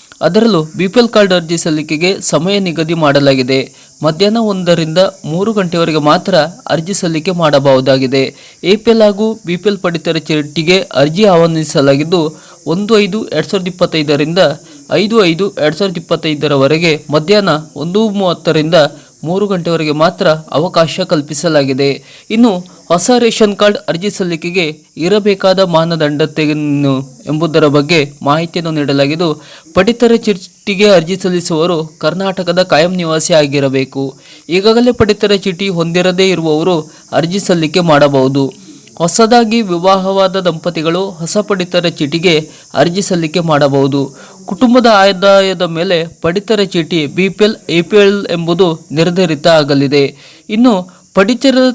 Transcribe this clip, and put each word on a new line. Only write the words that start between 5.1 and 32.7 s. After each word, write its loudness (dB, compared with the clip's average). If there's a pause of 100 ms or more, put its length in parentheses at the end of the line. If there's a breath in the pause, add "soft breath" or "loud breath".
ಮೂರು -2
ಗಂಟೆಯವರೆಗೆ -2
ಮಾತ್ರ 0 (340)
ಅರ್ಜಿ -4
ಸಲ್ಲಿಕೆ -4
ಮಾಡಬಹುದಾಗಿದೆ. 0 (280 loud breath)
ಎ 2
ಪಿ -2
ಎಲ್ 4
ಹಾಗೂ 2 (120)
ಬಿ -4
ಪಿ -2
ಎಲ್ -2
ಪಡಿತರ -4
ಚೀಟಿಗೆ -2
ಅರ್ಜಿ 0
ಆಹ್ವಾನಿಸಲಾಗಿದ್ದು, 2 (260 loud breath)
ಒಂದು 0
ಐದು -2
ಎರಡು -4
ಸಾವಿರದ -4
ಇಪ್ಪತ್ತೈದರಿಂದ -2 (520 loud breath)
ಐದು 2
ಐದು 0
ಎರಡು 0
ಸಾವಿರದ -4
ಇಪ್ಪತ್ತೈದರವರೆಗೆ 0
ಮಧ್ಯಾಹ್ನ 0 (260)
ಒಂದು -2
ಮೂವತ್ತರಿಂದ -2 (480 loud breath)
ಮೂರು -2
ಗಂಟೆಯವರೆಗೆ -2
ಮಾತ್ರ 0
ಅವಕಾಶ -2
ಕಲ್ಪಿಸಲಾಗಿದೆ. -2 (260 loud breath)
ಇನ್ನು 0
ಹೊಸ 2
ರೇಷನ್ 2
ಕಾರ್ಡ್ 2
ಅರ್ಜಿ -4
ಸಲ್ಲಿಕೆಗೆ -6 (140)
ಇರಬೇಕಾದ 0
ಮಾನದಂಡತೆಯನ್ನು 0
ಎಂಬುದರ -2
ಬಗ್ಗೆ 0
ಮಾಹಿತಿಯನ್ನು -2
ನೀಡಲಾಗಿದ್ದು, -2 (320 loud breath)
ಪಡಿತರ 2
ಚೀಟಿಗೆ -2
ಅರ್ಜಿ 2
ಸಲ್ಲಿಸುವವರು -2
ಕರ್ನಾಟಕದ -2
ಕಾಯಂ 2